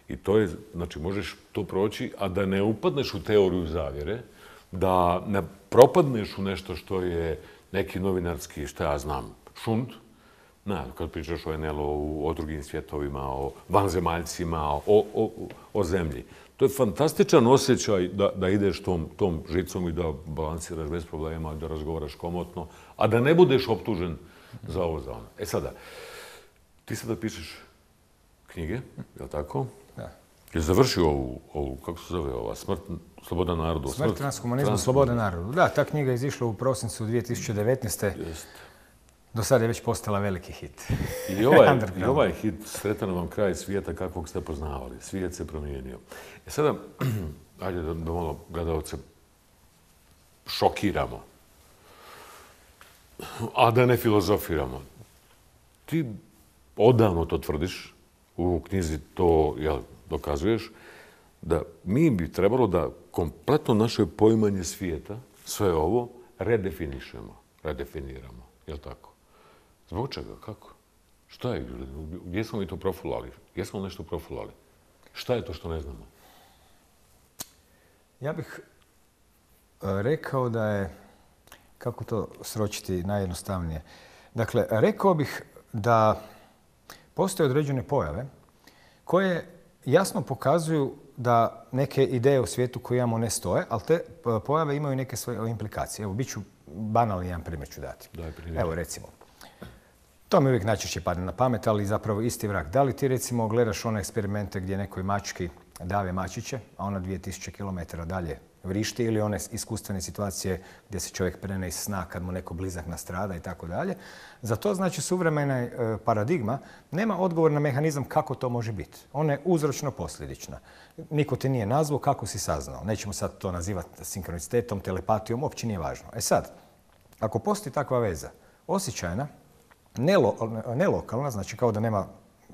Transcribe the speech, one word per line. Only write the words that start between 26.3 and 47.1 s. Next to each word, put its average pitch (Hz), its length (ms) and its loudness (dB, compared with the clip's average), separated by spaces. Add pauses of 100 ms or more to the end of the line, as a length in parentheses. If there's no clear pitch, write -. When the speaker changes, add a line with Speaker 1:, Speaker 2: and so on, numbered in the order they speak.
Speaker 1:
ti 113 120 -8
sada 117 200 -4
pišeš 92 420 -8 (880)
knjige, 85 280 -6 (440)
je - 40 -14
li 67 60 -10
tako? 73 380 -4 (300)
Speaker 2:
Da. - 140 -12 (440)
Speaker 1:
Jesi 80 120 0
završio 92 400 6
ovu, 67 340 0 (120)
ovu, 69 240 -4
kako 80 220 -8
se - 100 -16
zove 76 260 -4
ova, 55 200 -4
Smrt, 92 260 -4 (420)
Sloboda 87 320 0
narodu, 80 340 0
Speaker 2:
Smrt, 123 200 0
Speaker 1:
Smrt 101 100 0
Speaker 2:
transhumanizmu, 131 520 -2
Speaker 1:
trans- 101 140 0
Speaker 2:
Sloboda 131 300 6
narodu. 101 380 -2
Da, 170 160 6
ta 143 160 2
knjiga 143 260 0
je 123 40 2
izišla 127 320 -2
u 110 80 -2
prosincu 120 520 -2
dvije 113 160 0
tisuće 120 300 -4
devetnaeste. 104 640 0 (140)
Speaker 1:
Jest. 80 180 -10 (880)
Speaker 2:
Do 113 80 0
sada 117 220 6
je 117 40 2
već 117 140 -4
postala 107 360 0
veliki 92 340 -2
hit. - 400 -8 (380)
Speaker 1:
I 98 160 2
ovaj, 135 220 12
Speaker 2:
<laughs> 143 40 10
Underground. 95 300 0
Speaker 1:
i - 20 2
ovaj 120 280 4
hit, 101 220 -2 (120)
Sretan 104 440 -2
vam 90 180 -2
kraj 98 260 0
svijeta 95 400 -4
kakvog 85 340 -6
ste - 120 -6
poznavali. 71 600 -8
Svijet 92 340 -6
se 85 120 -8
promijenio. 69 520 -10 (480)
E - 40 -14
sada, 147 240 2 (440)